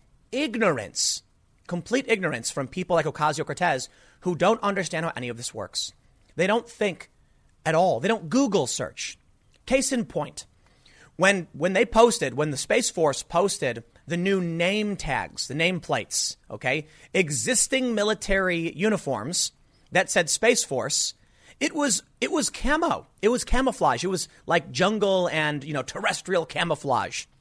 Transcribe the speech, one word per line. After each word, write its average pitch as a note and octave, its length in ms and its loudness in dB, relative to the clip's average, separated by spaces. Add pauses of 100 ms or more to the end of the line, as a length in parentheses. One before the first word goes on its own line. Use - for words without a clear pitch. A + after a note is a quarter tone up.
(320)
ignorance, G#3+ 920 -2 (460)
complete A#3 400 -2
ignorance E3 420 -2
from C3+ 180 -4
people F3+ 280 -2
like D#3 100 4
Ocasio-Cortez D3+ 840 0 (340)
who F3+ 140 -2
don't G#3+ 260 4
understand F#3+ 420 -2
how E3 120 -4
any B2 140 -6
of A#2 80 -8
this A#2 160 -10
works. - 400 -8 (420)
They E3+ 100 2
don't A3+ 240 0
think - 400 -4 (560)
at D#3+ 80 2
all. D#3+ 260 4
They D3+ 80 0
don't G3+ 220 0
Google G3+ 380 2
search. - 500 -8 (480)
Case C4+ 260 2
in A#3+ 140 0
point, - 400 -8 (680)
when, F#3 380 2
when E3+ 200 0
they A3+ 120 4
posted, A3+ 500 2
when D3+ 160 0
the C3 60 -6
Space A3+ 340 0
Force D3+ 320 0
posted D#3 600 0 (220)
the E3 120 -4
new F#3+ 220 2
name F#3 560 -2
tags, A#2 520 -4
the B2+ 80 -6
nameplates, D#3+ 800 -2 (160)
okay, C3+ 340 -4 (280)
existing A3 840 0
military F#3+ 800 0
uniforms D#3 800 -2 (380)
that F#3 200 2
said E3+ 180 2
Space A#3 340 4
Force, - 520 -2 (440)
it - 140 0
was, D4 300 0 (160)
it C4 120 -2
was D#4 200 0
camo. D4 560 0 (160)
It G#3 60 6
was A#3+ 140 2
camouflage. G3 600 2
It F3+ 60 -2
was, F#3 180 -2 (180)
like, E3 260 0
jungle F#3 580 2
and, D3+ 340 -2
you D3+ 100 -8
know, C3+ 100 -2
terrestrial F#3+ 600 -2
camouflage. C#3 800 -2 (160)